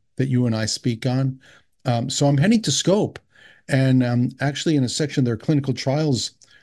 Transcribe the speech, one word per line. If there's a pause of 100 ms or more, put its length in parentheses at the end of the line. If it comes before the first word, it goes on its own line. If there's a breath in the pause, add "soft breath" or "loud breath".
(160)
that
you
and
I
speak
on. (460 soft breath)
Um,
so
I'm
heading
to
Scope, (480 soft breath)
and,
um, (100)
actually
in
a
section,
their
clinical
trials (300 soft breath)